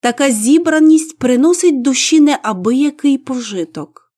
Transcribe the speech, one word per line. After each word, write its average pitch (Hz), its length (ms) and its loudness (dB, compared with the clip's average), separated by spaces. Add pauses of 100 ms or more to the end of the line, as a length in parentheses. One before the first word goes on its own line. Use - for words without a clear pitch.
Така 262 240 -2
зібраність 311 840 2
приносить 277 640 0
душі 277 380 0
неабиякий 277 960 0
пожиток. 208 1000 -10